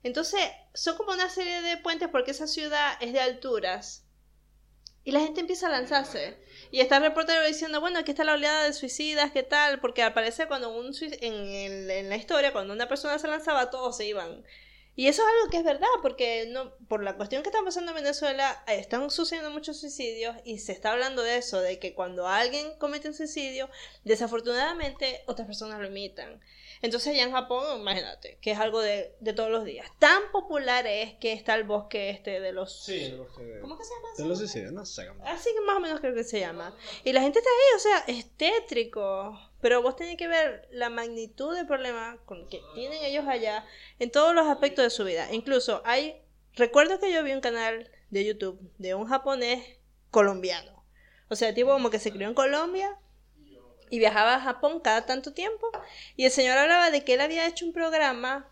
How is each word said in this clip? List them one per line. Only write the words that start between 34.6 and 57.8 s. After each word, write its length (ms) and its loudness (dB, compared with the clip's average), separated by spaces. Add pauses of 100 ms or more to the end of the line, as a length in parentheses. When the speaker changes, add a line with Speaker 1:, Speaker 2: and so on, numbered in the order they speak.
Speaker 2:
no 140 -12
sé 200 -12
cómo. 200 -18
Speaker 1:
Así 280 -2
que 80 0
más 140 2
o 40 2
menos 200 -4
creo 140 -2
que 100 -2
se 160 -4
llama. 340 -8 (300)
Y 80 2
la 100 6
gente 160 4
está 120 4
ahí, 260 8
o 20 0
sea, 260 4 (100)
es 120 -10 (100)
tétrico. 1000 -2 (220)
Pero 220 4
vos 140 2
tenés 200 -10
que 120 -6
ver 420 0
la 200 -2
magnitud 640 -6
del 120 -4
problema 600 -4
con 220 -14
que 120 -12 (140)
tienen 300 -8
ellos 220 -2
allá 380 -2 (340)
en 120 -2
todos 240 6
los 120 6
aspectos 380 4
de 60 4
su 140 -4
vida. 280 -2
Incluso 520 0
hay, 360 0 (340)
recuerdo 460 6
que 120 2
yo 120 2
vi 80 -2
un 80 -2
canal 500 -2 (200)
de 140 0
YouTube 360 -4 (180)
de 160 -4
un 120 -4
japonés 720 -2 (320)
colombiano. 760 2 (440)
O 80 -4
sea, 180 0
tipo 160 4
como 200 4
que 80 0
se 140 -2
crió 160 -6
en 60 -6
Colombia 640 0 (920)
y 80 -4
viajaba 380 6
a 40 0
Japón 400 0
cada 260 4
tanto 260 -4
tiempo. 340 -4 (500)
Y 100 2
el 40 8
señor 280 4
hablaba 320 6
de 140 2
que 100 4
él 60 4
había 260 2
hecho 200 -4
un 60 -4
programa 800 0